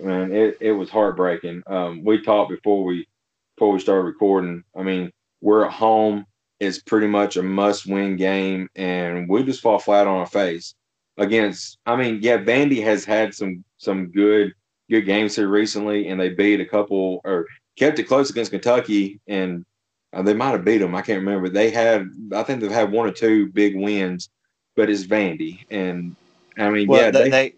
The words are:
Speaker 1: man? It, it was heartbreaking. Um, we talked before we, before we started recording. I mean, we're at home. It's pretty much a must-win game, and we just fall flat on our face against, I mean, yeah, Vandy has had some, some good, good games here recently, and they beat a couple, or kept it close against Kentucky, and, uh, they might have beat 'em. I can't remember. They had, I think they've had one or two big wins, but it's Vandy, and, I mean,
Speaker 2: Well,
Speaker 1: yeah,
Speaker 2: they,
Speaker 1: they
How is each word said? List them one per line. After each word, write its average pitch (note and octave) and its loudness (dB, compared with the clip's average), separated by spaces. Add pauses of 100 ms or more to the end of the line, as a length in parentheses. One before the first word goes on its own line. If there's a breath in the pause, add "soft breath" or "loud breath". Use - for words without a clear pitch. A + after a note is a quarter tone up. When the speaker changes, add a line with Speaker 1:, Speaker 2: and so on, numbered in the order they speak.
Speaker 1:
man? F#2 -4
It, G#2+ 2
it A2 0
was F#2+ -4
heartbreaking. F2+ -2
Um, F2 -6
we G#2+ 2
talked G#2 0
before G2 -2
we, F2+ -4 (480)
before G#2 2
we F#2+ 0
started F#2+ 2
recording. F2+ 0 (160)
I F#2 -8
mean, F#2 -4 (300)
we're G#2 4
at - -6
home. A2 0 (340)
It's F#2+ -4
pretty G#2+ 0
much G#2 0
a F#2 -2
must-win G2 -2
game, F#2+ -2
and F2+ -6
we G#2+ 2
just C3 -4
fall G#2+ 2
flat G2+ 4
on F#2+ 0
our F2+ -2
face F2+ -4 (420)
against, G#2 -2
I A#2+ 0
mean, A#2+ -2
yeah, A#2 4
Vandy B2 2
has G#2+ 0
had G#2+ 0
some, F#2+ -8 (140)
some F#2+ -4
good, G2+ 4 (360)
good A2+ 2
games G2+ 0
here G#2 0
recently, G#2 -2
and F#2 -6
they F#2 0
beat G2+ 2
a F#2 -4
couple, G2 -2
or F2+ -4 (300 loud breath)
kept D3+ 2
it A2 -6
close C3+ 2
against G#2+ -6
Kentucky, G#2 0
and, F#2 -6 (460)
uh, F#2+ -6
they G#2 4
might B2+ 0
have G2 -2
beat G#2+ 4
'em. F2+ 0
I G2 -4
can't F#2+ -4
remember. G2 -2
They G2+ 2
had, A2 0 (240)
I G#2+ -2
think C3 -4
they've G#2+ -4
had G#2+ 0
one A2+ 0
or F#2 -4
two A2 2
big G2 2
wins, F#2+ -4 (460)
but G#2+ 4
it's G2+ 0
Vandy, F#2 -2 (120)
and, F2+ -6 (400)
I G#2 0
mean, G#2 0
Speaker 2:
Well, C3 8
Speaker 1:
yeah, A2+ 4
Speaker 2:
they, C3+ 4
Speaker 1:
they C3+ 2